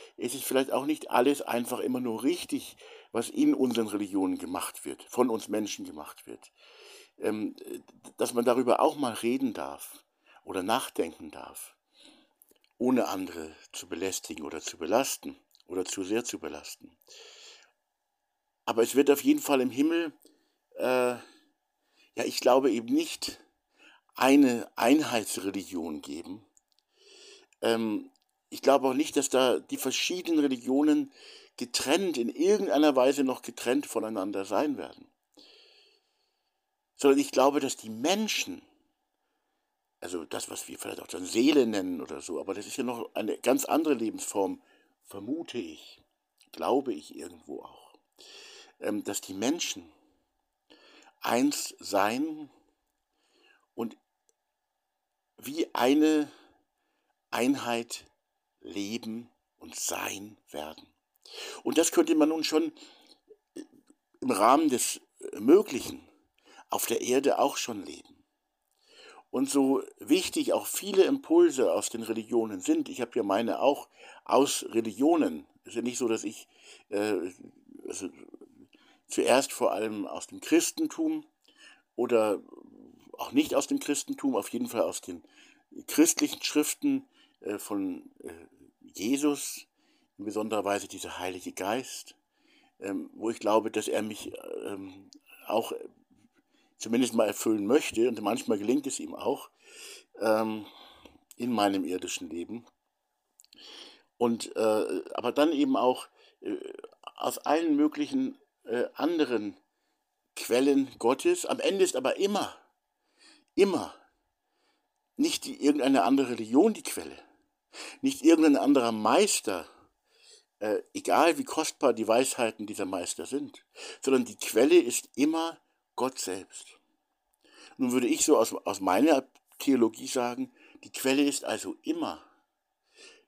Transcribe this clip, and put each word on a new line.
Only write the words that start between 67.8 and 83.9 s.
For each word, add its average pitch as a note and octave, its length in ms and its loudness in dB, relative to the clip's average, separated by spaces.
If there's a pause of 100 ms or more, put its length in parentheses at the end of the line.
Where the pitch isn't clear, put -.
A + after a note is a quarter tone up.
leben. - 380 -18 (1080)
Und C3 200 -2
so C3+ 320 4 (160)
wichtig - 540 0
auch - 160 0
viele F#3+ 360 2
Impulse C#3 680 4
aus G2 180 0
den A2+ 140 -8
Religionen A2 560 -2
sind, D#3+ 300 0
ich F2+ 100 -10
habe A#2+ 160 -4
ja A#2 80 0
meine G2 380 0
auch C#3 260 2 (380)
aus C3+ 440 2
Religionen, A2+ 760 0 (180)
es - 60 -20
ist - 60 -16
ja A#2 60 -2
nicht A#2+ 160 -6
so, B2+ 100 -2
dass A2 160 0
ich, G#2+ 240 -12 (420)
äh, G2+ 420 -2 (560)
also F#2+ 220 -10 (1000)
zuerst - 460 2
vor - 180 2
allem G#2+ 360 -4
aus - 200 -12
dem F#2+ 140 -16
Christentum D#3 840 0 (680)
oder A2+ 460 2 (720)
auch - 180 -12
nicht C#3+ 240 2
aus C#3+ 120 2
dem C#3 120 -2
Christentum, C#3 560 -4